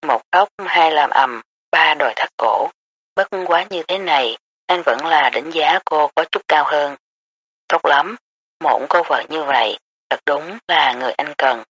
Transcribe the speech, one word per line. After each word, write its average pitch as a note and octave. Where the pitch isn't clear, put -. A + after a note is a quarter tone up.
Một B2+
khóc, F#3+
hai E3
làm D3
ầm, B2
ba D#3+
đòi C#3
thắt -
cổ. -
Bất G3
quá F3
như F3
thế F#3
này, C#3
anh F3
vẫn C3+
là D3
đánh D3
giá D#3+
cô D3+
có D#3+
chút -
cao D3+
hơn. C#3+
"Tốt -
lắm, D3
một C#3
cô F3
vợ C#3+
như D#3
vậy, A#2
thật C3
đúng D#3+
là D3+
người B2
anh D3
cần." B2